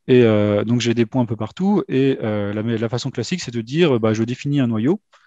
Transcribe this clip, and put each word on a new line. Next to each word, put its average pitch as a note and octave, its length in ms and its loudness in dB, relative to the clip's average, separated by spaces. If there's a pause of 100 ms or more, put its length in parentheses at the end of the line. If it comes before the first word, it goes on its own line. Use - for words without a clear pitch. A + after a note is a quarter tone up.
et, B2 160 6
euh, G#2 420 4
donc A#2 160 0
j'ai A#2 120 0
des A#2 120 2
points B2+ 160 -2
un A#2+ 40 0
peu A2 120 -6
partout, F#3 500 -2
et, C3+ 340 0
euh, G#2 320 -4
la, G#2+ 80 -4
la A2+ 280 -2
façon B2 220 -6
classique, E3 300 -6
c'est A#2+ 120 -12
de A#2 80 -4
dire, C#3 400 2
bah, A2 120 2
je A2 100 0
définis C#3+ 360 -4
un B2+ 80 2
noyau, A#2 340 0 (260)